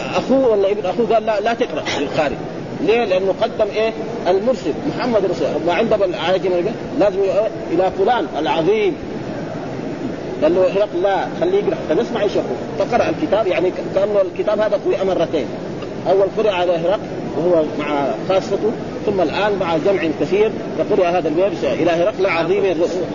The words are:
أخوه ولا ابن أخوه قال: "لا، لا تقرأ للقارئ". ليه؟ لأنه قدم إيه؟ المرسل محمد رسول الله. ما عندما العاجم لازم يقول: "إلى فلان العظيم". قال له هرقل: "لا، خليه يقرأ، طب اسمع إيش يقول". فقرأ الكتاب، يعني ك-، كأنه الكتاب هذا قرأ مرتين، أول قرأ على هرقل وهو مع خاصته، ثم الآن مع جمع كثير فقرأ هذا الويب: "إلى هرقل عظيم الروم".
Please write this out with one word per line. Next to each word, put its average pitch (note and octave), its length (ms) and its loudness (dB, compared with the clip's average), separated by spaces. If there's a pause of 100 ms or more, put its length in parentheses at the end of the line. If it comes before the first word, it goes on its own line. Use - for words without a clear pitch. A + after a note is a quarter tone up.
(160)
أخوه A#3+ 320 2
ولا G3 220 2
ابن G#3 160 -2
أخوه G#3+ 280 0
قال: G#3+ 120 2
"لا، G#3+ 140 0
لا A#3 140 0
تقرأ A3+ 280 -2 (180)
للقارئ". C#3+ 340 -2 (520)
ليه؟ A#3 180 4
لأنه F#3 380 0
قدم A3 340 0
إيه؟ A3 160 0 (360)
المرسل G3 440 2 (240)
محمد G#3+ 280 0
رسول E3 220 0
الله. D3 200 0
ما F3 80 2
عندما G#3 300 2
العاجم F3+ 460 0 (500)
لازم G3 240 2
يقول: G3 240 2 (240)
"إلى F3+ 260 2
فلان G3 280 2 (120)
العظيم". E3 580 2 (1500)
قال D#3+ 120 4
له F#3+ 80 4
هرقل: F#3 400 2
"لا، F#3+ 240 2 (140)
خليه G3 180 2
يقرأ، - 180 0 (140)
طب - 80 2
اسمع A#3 240 0
إيش G3+ 100 2
يقول". C3+ 240 -2 (220)
فقرأ G3 300 2
الكتاب، F3+ 380 0
يعني F3 240 2
ك-، E3+ 240 -6
كأنه G3+ 280 2
الكتاب F#3+ 380 0
هذا G#3+ 260 2
قرأ F4 180 0
مرتين، E3+ 420 0 (640)
أول G3 160 4 (120)
قرأ G#3+ 120 2
على F3+ 220 2
هرقل E3+ 280 0 (380)
وهو E3 240 4 (160)
مع D3 280 -2 (220)
خاصته، G#3 420 0 (360)
ثم G3+ 140 0
الآن F#3 400 0
مع E3+ 160 0
جمع F3 260 2 (180)
كثير G3+ 300 2 (280)
فقرأ F3 300 2
هذا E3+ 200 0
الويب: F3+ 240 2 (100)
"إلى D3 280 0
هرقل F3+ 360 2
عظيم F3 380 0
الروم". E3+ 260 2 (240)